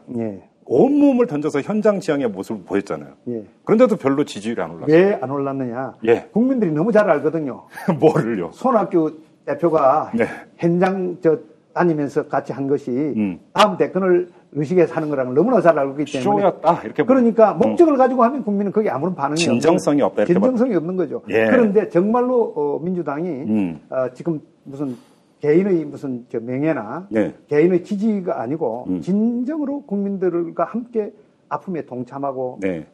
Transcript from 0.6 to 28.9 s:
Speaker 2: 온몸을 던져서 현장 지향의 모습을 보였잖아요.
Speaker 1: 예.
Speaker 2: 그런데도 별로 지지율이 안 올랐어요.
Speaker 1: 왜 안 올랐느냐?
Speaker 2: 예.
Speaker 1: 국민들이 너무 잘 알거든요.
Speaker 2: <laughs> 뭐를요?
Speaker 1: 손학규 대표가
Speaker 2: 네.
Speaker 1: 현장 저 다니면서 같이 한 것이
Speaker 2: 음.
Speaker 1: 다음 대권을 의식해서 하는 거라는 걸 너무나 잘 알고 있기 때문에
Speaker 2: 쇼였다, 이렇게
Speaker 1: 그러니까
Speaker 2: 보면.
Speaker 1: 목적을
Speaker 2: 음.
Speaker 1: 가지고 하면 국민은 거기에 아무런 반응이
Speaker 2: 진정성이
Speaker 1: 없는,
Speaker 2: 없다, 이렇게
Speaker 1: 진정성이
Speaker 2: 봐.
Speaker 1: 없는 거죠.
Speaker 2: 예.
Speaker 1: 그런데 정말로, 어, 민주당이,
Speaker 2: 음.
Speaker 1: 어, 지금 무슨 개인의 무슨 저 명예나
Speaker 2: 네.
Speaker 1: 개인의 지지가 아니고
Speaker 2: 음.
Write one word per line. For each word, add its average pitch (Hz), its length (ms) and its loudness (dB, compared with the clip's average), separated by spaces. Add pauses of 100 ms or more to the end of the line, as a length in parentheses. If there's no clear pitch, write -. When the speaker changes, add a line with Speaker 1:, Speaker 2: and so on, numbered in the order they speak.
Speaker 2:
온몸을 254 600 4
던져서 147 340 -2
현장 202 380 0
지향의 143 300 0
모습을 95 340 -8
보였잖아요. 82 500 -4 (160)
Speaker 1:
예. 110 160 -8 (200)
Speaker 2:
그런데도 220 320 4
별로 139 280 0
지지율이 107 360 -8
안 82 100 -6
올랐어요. 85 240 2
Speaker 1:
왜 190 260 6
안 131 80 -4
올랐느냐? 135 640 -6 (140)
Speaker 2:
예. 113 260 4
Speaker 1:
국민들이 233 380 2
너무 160 200 0
잘 208 180 4
알거든요. 147 580 -2 (180)
Speaker 2:
<laughs> 165 140 0
뭐를요? 117 520 2
Speaker 1:
손학규 185 640 0 (320)
대표가 151 680 2
Speaker 2:
네. 113 100 2 (320)
Speaker 1:
현장 180 640 0
저 156 160 2 (360)
다니면서 151 540 0
같이 - 260 -4
한 135 140 -6
것이 135 220 -2
Speaker 2:
음. 113 500 -2 (140)
Speaker 1:
다음 190 240 2
대권을 180 540 0 (220)
의식해서 156 420 0
하는 156 140 -4
거라는 131 240 -2
걸 - 20 -2
너무나 202 260 4
잘 160 160 4
알고 139 220 -2
있기 143 240 -4
때문에 202 180 0
Speaker 2:
쇼였다, - 440 0
이렇게 143 180 -2
Speaker 1:
그러니까 226 540 4
Speaker 2:
보면. 220 140 2
Speaker 1:
목적을 320 220 6
Speaker 2:
음. 269 40 0
Speaker 1:
가지고 254 260 4
하면 254 220 0
국민은 202 260 -2
거기에 208 180 0
아무런 147 240 -4
반응이 143 220 -4
Speaker 2:
진정성이 151 680 2
Speaker 1:
없는, 123 40 4
Speaker 2:
없다, 113 180 0
이렇게 175 100 2
Speaker 1:
진정성이 247 380 2
Speaker 2:
봐. 185 60 0
Speaker 1:
없는 170 180 -4
거죠. 135 340 -4
Speaker 2:
예. - 180 2
Speaker 1:
그런데 214 420 4
정말로, 233 640 0
어, 143 260 -2
민주당이, 165 480 -6
Speaker 2:
음. 107 600 -4
Speaker 1:
어, 131 240 -2
지금 165 260 -6 (240)
무슨 135 320 -8 (460)
개인의 170 440 2
무슨 127 440 -8
저 120 100 -6
명예나 135 720 -4
Speaker 2:
네. 107 240 -2 (140)
Speaker 1:
개인의 170 340 4
지지가 196 580 -2
아니고 123 460 -4
Speaker 2:
음. 92 140 -4